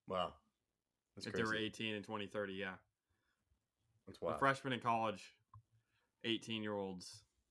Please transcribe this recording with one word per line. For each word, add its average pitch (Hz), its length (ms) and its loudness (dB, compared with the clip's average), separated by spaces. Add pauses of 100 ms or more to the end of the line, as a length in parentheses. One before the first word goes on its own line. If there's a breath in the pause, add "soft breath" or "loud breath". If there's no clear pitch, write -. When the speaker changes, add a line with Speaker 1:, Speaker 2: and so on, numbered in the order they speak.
Speaker 1:
Wow. 90 260 0 (800)
That's - 120 -10
Speaker 2:
If 104 80 -4
they 117 80 4
were 110 80 4
Speaker 1:
crazy. 110 140 2
Speaker 2:
eighteen 110 300 -2
and 101 100 -4
twenty 104 220 -4
thirty, 98 280 -2
yeah. 95 200 -4 (1300)
Speaker 1:
That's - 140 -14
Speaker 2:
A - 40 -4
Speaker 1:
wild. 80 140 2
Speaker 2:
freshman 135 340 4
in 117 80 0
college, 110 420 2 (1000)
eighteen-year-olds 107 1000 -2 (280)